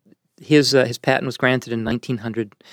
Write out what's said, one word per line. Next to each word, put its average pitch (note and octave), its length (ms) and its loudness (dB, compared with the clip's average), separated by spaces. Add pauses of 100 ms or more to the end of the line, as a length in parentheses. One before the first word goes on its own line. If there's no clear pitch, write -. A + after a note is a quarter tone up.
(420)
his, C#3+ 320 4
uh, C3 120 4
his A#2 120 -6
patent - 280 0
was B2 120 -6
granted B2+ 360 -2
in A2+ 100 -6
nineteen A#2 360 -4
hundred. A2 340 -6 (200)